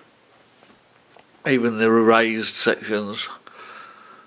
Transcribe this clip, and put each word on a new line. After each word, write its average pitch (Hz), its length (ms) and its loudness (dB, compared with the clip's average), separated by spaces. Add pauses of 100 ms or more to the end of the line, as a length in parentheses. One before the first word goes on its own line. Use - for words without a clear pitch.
(1500)
uh, - 20 -8
even 117 300 0
the 113 80 2
erased 113 720 2
sections, 107 720 -4 (960)